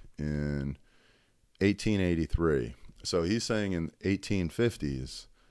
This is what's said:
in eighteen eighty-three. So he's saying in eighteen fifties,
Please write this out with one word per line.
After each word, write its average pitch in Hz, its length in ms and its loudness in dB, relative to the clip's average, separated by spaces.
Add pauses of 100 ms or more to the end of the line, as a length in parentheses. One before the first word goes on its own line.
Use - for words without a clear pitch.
(180)
in 73 580 -2 (840)
eighteen 104 400 2
eighty-three. 82 760 2 (280)
So 87 200 0
he's 110 220 0
saying 104 280 0
in 82 200 -2 (100)
eighteen 95 460 0
fifties, 69 800 -2 (220)